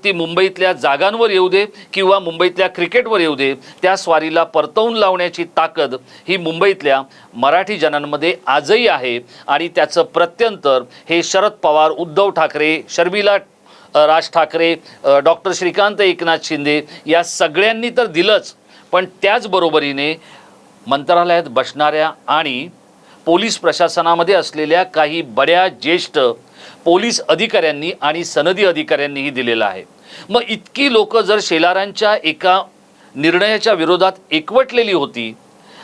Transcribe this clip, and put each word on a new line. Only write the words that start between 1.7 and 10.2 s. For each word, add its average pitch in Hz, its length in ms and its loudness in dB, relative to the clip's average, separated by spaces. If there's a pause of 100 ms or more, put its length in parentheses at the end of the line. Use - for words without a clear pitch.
किंवा 190 260 2
मुंबईतल्या 175 500 -2
क्रिकेटवर 202 520 -2
येऊ 156 140 0
दे, 139 200 -2
त्या 185 420 -2
स्वारीला 160 480 0
परतवून 220 500 0
लावण्याची 180 500 0
ताकद 160 500 -2 (340)
ही 185 80 0
मुंबईतल्या 165 640 0 (320)
मराठी 165 440 0
जनांमध्ये 147 580 -2 (100)
आजही 151 420 2
आहे. 127 320 -2 (280)
आणि 156 200 0
त्याचं 165 340 0
प्रत्यंतर 170 800 0 (260)